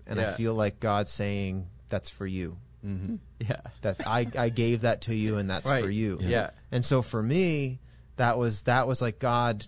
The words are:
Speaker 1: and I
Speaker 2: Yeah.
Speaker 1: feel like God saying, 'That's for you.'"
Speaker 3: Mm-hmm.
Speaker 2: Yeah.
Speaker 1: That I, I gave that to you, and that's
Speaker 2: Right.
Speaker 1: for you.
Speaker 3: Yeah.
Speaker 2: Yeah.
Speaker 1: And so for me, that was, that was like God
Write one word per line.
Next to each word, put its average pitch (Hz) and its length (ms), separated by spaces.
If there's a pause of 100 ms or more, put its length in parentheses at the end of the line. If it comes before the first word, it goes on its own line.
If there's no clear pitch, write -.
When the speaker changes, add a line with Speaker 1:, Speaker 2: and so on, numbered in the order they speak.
Speaker 1:
and 104 140
I 110 40
Speaker 2:
Yeah. 101 100
Speaker 1:
feel 113 200
like 104 260
God 104 280
saying, 98 600 (220)
'That's 95 200
for - 160
you.'" 92 300 (280)
Speaker 3:
Mm-hmm. 98 320 (240)
Speaker 2:
Yeah. 104 200 (220)
Speaker 1:
That 98 240
I, 117 200 (120)
I 120 100
gave 117 320
that 113 220
to 117 120
you, 107 220
and 101 140
that's 92 180
Speaker 2:
Right. 135 160
Speaker 1:
for 98 60
you. 104 320
Speaker 3:
Yeah. 92 60
Speaker 2:
Yeah. 113 220 (220)
Speaker 1:
And 123 120
so 131 180
for 117 200
me, 143 560 (380)
that 120 220
was, 113 240
that 123 260
was 127 140
like 117 160
God 120 500